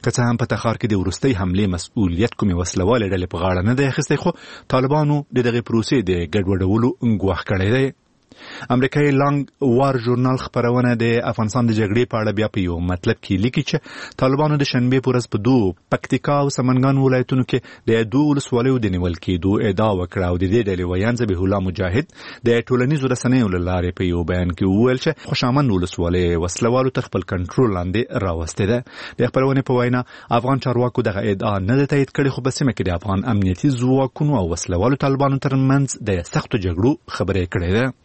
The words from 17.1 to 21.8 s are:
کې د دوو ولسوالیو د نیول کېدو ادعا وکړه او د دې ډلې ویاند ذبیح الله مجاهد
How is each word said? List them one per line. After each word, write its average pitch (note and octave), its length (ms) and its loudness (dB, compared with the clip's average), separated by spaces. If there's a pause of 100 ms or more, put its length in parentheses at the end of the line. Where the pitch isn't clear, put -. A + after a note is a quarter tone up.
کې C3 80 0 (320)
د A2+ 240 2
دوو D3 160 4
ولسوالیو C3 540 0
د F#2 100 0
نیول F2 300 -2
کېدو F#2+ 260 0 (180)
ادعا G#2+ 300 2
وکړه F2+ 320 -4
او F2+ 100 0
د F#2+ 120 0
دې A#2+ 160 4
ډلې F#2 200 -2
ویاند A2 340 0
ذبیح F#2+ 220 -2
الله G2 220 0
مجاهد F#2 380 -2 (440)